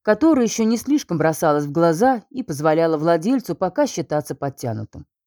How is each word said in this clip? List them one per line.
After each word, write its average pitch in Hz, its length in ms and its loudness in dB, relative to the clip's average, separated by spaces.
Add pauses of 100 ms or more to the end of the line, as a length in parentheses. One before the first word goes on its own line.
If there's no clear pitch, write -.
которое 262 420 2
еще 226 200 -2
не 226 140 2
слишком 254 420 -2
бросалось 151 460 2
в 147 60 -6
глаза 170 600 2
и 262 100 -10
позволяло 160 560 0
владельцу 170 580 0
пока 185 300 -2
считаться 151 480 -6
подтянутым. 113 720 -8 (220)